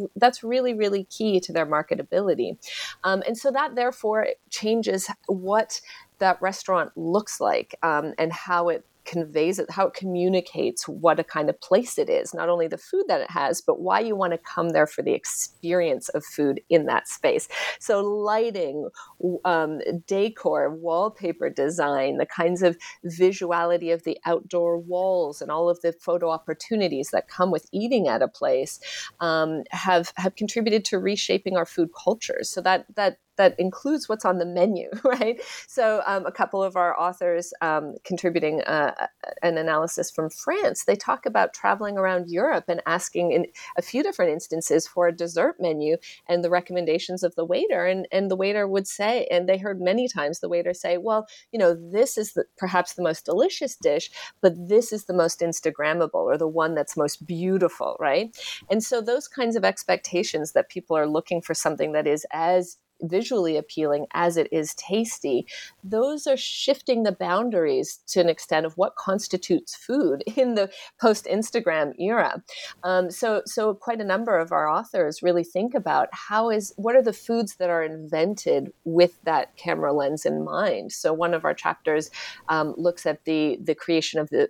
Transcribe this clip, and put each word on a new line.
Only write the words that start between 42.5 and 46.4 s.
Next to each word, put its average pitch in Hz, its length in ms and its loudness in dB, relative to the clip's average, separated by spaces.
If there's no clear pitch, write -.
and 262 180 -2
asking 170 460 0
in 175 140 2
a 180 40 0
few 269 220 -2
different 180 300 0
instances 165 520 -2
for 175 220 2
a 170 80 0
dessert 170 420 0
menu 156 380 0
and 175 160 0